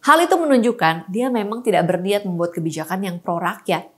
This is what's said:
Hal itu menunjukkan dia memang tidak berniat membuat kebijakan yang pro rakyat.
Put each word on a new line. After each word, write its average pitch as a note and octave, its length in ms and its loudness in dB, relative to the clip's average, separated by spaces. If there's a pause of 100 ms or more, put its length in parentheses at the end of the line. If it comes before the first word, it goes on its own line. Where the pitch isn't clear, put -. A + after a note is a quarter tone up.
Hal D#4+ 160 6
itu E4+ 160 2
menunjukkan A3+ 720 2
dia A#3+ 160 -2
memang A3 320 -4
tidak F#3 240 2
berniat F#3 400 -2
membuat E3+ 320 -4
kebijakan D#3+ 480 -6
yang F3 160 -6
pro F3 160 -4
rakyat. F3 600 -4